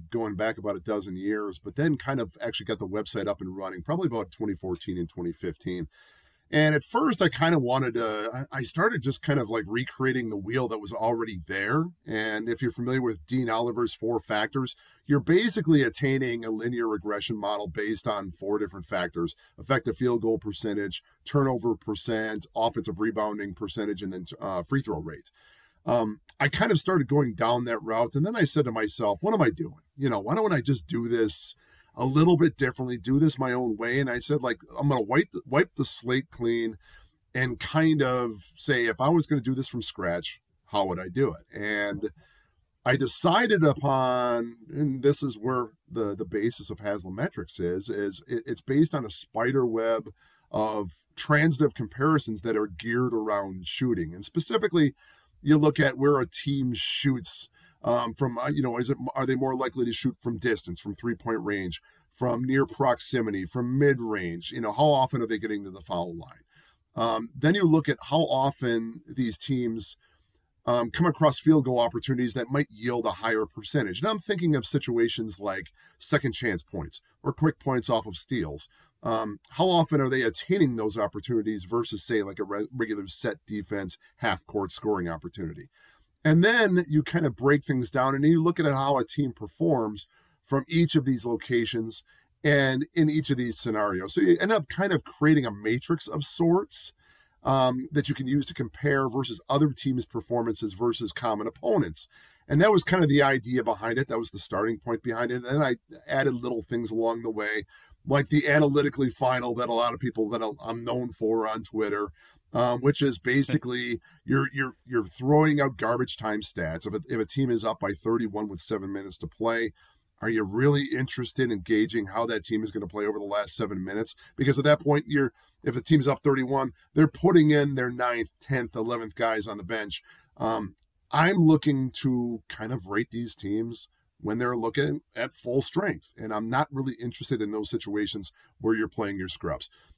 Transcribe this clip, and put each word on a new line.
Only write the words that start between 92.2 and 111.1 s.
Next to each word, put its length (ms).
and 480
in 160
each 200
of 60
these 240
scenarios. 540
So 80
you 180
end 140
up 160
kind 240
of 100
creating 420
a 60
matrix 560
of 160
sorts, 720
um, 480
that 160
you 80
can 100
use 200
to 80
compare 560
versus 400
other 240
teams' 320
performances 680
versus 360
common 340
opponents. 640
And 140
that 100
was 140
kind 180
of 60
the 120
idea 400
behind 360
it. 100
That 100
was 140
the 80
starting 400
point 240
behind 260
it. 140
And 20
then 160
I 140
added 280
little 260
things 280
along 340
the 60
way, 360
like 220
the 180
analytically 640
final 460
that 120
a 60
lot 200
of 60
people 300
that 120
I'm 220
known 260